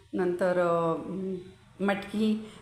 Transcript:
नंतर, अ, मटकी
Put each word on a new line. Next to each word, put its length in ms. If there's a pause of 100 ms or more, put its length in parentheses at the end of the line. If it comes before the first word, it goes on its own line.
(120)
नंतर, 460
अ, 340 (920)
मटकी 680 (100)